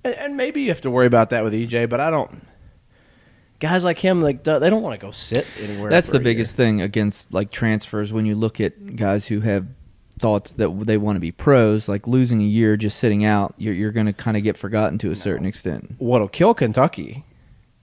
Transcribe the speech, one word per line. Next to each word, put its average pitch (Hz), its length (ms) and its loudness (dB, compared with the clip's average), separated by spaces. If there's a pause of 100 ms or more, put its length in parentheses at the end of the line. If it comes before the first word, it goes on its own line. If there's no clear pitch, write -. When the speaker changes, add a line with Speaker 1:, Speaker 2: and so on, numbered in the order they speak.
Speaker 1:
And, 247 100 -2
and 285 220 -8
maybe 285 260 -4
you 254 60 -2
have 165 140 -2
to 131 80 -2
worry 123 160 6
about 117 240 6
that 117 140 0
with 110 100 -2
E 113 120 -2
J, 117 200 -2
but 120 140 -2
I 156 100 0
don't. - 360 -4 (1120)
Guys 175 260 0
like 170 140 2
him, 185 240 4
like, 143 200 2
they 156 280 4
don't 220 120 2
wanna 127 140 -6
go 95 140 -14
sit - 360 -4 (140)
anywhere 104 300 -6
Speaker 2:
That's 175 180 2
Speaker 1:
for - 40 -2
Speaker 2:
the 139 60 4
Speaker 1:
a - 40 2
year. - 20 -4
Speaker 2:
biggest 113 320 0
thing 110 240 2
against, 104 540 -2
like, 101 160 -2
transfers 107 600 -2
when 110 140 -2
you 107 100 0
look 110 240 -2
at 101 380 -4
guys 101 300 0
who 107 140 -2
have 101 260 0 (520)
thoughts 107 340 0
that 107 160 0 (180)
they 110 100 2
wanna 104 240 0
be 85 100 -4
pros, 110 560 4
like, 101 200 -4
losing 120 340 2
a 104 60 2
year 107 320 4
just 104 200 -4
sitting 104 240 2
out, 104 360 2
you're, 107 160 -4
you're 104 160 -2
gonna 107 240 0
kinda 107 260 -2
get 104 160 0
forgotten 107 420 -2
to 107 100 -4
a - 20 -2
Speaker 1:
No. 87 40 -4
Speaker 2:
certain 95 300 -4
extent. 95 540 -6
Speaker 1:
What'll 117 300 0
kill 214 260 2
Kentucky 123 720 -2 (580)